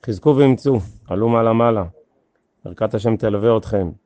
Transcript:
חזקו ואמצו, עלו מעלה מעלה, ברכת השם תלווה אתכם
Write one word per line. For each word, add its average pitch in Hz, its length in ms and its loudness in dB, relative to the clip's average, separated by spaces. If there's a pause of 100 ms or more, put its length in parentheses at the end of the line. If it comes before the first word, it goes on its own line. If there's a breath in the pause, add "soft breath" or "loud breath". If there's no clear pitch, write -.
חזקו 123 320 0
ואמצו, 135 420 2 (280)
עלו 104 220 -2
מעלה 113 240 2
מעלה, 113 320 2 (800)
ברכת 104 280 -6
השם 113 240 -2
תלווה 110 400 0
אתכם 98 320 -4 (160)